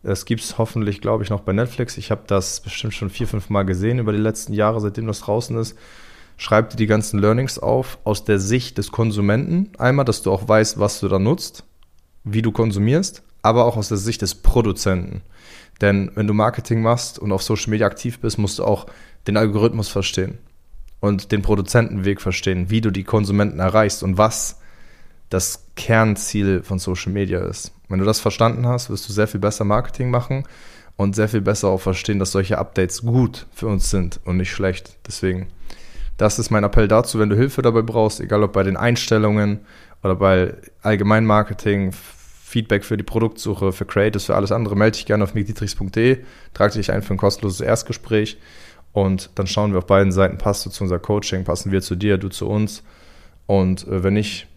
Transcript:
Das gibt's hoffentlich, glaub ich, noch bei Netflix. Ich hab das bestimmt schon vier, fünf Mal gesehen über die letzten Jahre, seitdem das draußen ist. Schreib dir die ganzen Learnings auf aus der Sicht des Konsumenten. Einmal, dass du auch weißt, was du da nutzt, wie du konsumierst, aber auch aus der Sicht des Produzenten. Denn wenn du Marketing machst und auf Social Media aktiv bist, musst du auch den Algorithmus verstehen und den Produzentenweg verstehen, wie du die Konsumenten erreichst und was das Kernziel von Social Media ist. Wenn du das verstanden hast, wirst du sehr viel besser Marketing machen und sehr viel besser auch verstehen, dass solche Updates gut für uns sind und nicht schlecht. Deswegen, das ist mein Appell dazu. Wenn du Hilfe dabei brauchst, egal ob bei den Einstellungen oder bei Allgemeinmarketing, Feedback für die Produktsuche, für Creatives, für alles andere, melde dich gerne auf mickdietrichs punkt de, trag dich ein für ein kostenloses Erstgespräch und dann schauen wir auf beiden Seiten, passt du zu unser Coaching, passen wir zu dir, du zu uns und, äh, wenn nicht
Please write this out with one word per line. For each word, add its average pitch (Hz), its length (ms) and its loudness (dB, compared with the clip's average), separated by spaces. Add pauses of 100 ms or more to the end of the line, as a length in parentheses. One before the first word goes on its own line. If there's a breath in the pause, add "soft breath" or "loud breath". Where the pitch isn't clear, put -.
Das 98 220 -4
gibt's - 320 -6
hoffentlich, 107 460 -2
glaub 110 180 0
ich, 101 80 -4
noch 104 140 -2
bei 113 100 -2
Netflix. 120 460 -4
Ich - 120 -10
hab - 160 -4
das - 340 -2
bestimmt - 340 -8
schon 98 160 -6
vier, 117 180 -4
fünf 101 220 -6
Mal 101 140 0
gesehen 98 340 0
über 110 140 0
die 104 60 0
letzten 107 360 -2
Jahre, 107 260 2
seitdem 104 260 -4
das 107 140 -6
draußen 113 380 -2
ist. 117 180 -6 (640 loud breath)
Schreib 110 320 2
dir 113 80 -12
die 110 80 2
ganzen 104 340 0
Learnings 113 380 2
auf - 460 -2
aus 104 200 -2
der 101 160 2
Sicht 117 380 -2
des 101 140 -6
Konsumenten. 113 840 0
Einmal, 131 300 2
dass 113 160 -2
du - 100 0
auch 98 160 -2
weißt, 110 300 4
was 101 220 0
du 98 80 -2
da 95 100 2
nutzt, - 460 -2 (600)
wie 107 160 0
du 113 100 2
konsumierst, 113 720 0 (200)
aber 117 240 6
auch 117 100 0
aus 104 120 -4
der 104 100 -2
Sicht 110 240 -4
des 92 140 -4
Produzenten. 95 840 2 (600 loud breath)
Denn 98 320 2
wenn 104 120 0
du 104 60 0
Marketing 110 480 0
machst 117 380 0
und 104 120 -4
auf 95 120 0
Social - 260 -2
Media 107 180 2
aktiv - 340 -4
bist, - 180 -2
musst 101 200 0
du 92 60 -2
auch 104 220 0 (400 loud breath)
den 101 100 0
Algorithmus 107 540 2
verstehen - 480 -4 (640)
und 101 300 0
den 101 120 0
Produzentenweg 101 800 2
verstehen, 92 480 -2
wie 110 100 2
du 110 100 0
die 95 140 -4
Konsumenten 104 540 2
erreichst 101 440 2
und 92 140 0
was - 400 0 (720 soft breath)
das - 380 -4 (100)
Kernziel 104 840 2
von 95 160 -6
Social 92 340 -4
Media 95 280 -2
ist. - 320 -8 (160)
Wenn 95 120 0
du 98 40 2
das 107 160 2
verstanden 117 460 0
hast, 123 240 -2
wirst 101 180 -8
du 104 40 -8
sehr 104 140 2
viel 104 140 -4
besser 104 240 0
Marketing 123 460 0
machen 127 340 -2 (520 loud breath)
und 98 200 0
sehr 107 120 2
viel 110 120 0
besser 101 280 0
auch 92 120 2
verstehen, 98 380 -2
dass 95 140 -2
solche 98 260 0
Updates 95 440 -2
gut 120 500 0
für - 140 -8
uns 101 240 0
sind 92 340 0
und 90 120 -2
nicht 90 140 0
schlecht. - 460 -4 (100)
Deswegen, 92 420 -4 (680 loud breath)
das 107 220 2
ist 113 120 -4
mein 107 120 4
Appell 104 260 4
dazu. 113 300 2
Wenn 107 120 2
du 101 60 4
Hilfe 131 260 2
dabei 117 200 4
brauchst, 110 380 0
egal 104 220 0
ob 98 100 0
bei 98 100 2
den 95 140 0
Einstellungen 107 840 2 (420 loud breath)
oder 95 140 2
bei 95 380 4 (280)
Allgemeinmarketing, 104 1120 2
Feedback - 920 -4
für 107 120 -4
die 101 80 -4
Produktsuche, 107 680 -2
für 95 140 -8
Creatives, 104 400 0
für - 80 2
alles 98 180 2
andere, 104 240 -2
melde 107 200 4
dich - 100 -10
gerne 104 160 2
auf 95 120 -2
mickdietrichs 107 420 -4
punkt 95 180 -6
de, 127 300 2 (300 loud breath)
trag 104 180 2
dich 107 200 -2
ein 101 100 -2
für 98 120 -2
ein 95 40 -2
kostenloses 98 420 0
Erstgespräch - 800 -2 (540 loud breath)
und 95 440 0
dann 95 100 -2
schauen 104 260 0
wir 92 60 2
auf 90 80 -4
beiden 98 240 6
Seiten, 92 280 2
passt 101 280 -2
du 95 40 -10
zu - 120 -8
unser 90 160 -2
Coaching, 95 460 -4
passen - 260 -4
wir 95 100 2
zu - 140 -6
dir, 98 240 2
du 98 100 -6
zu 101 200 -6
uns 104 340 -2 (640 soft breath)
und, 92 400 2
äh, 92 160 -2
wenn 98 120 2
nicht 104 420 -4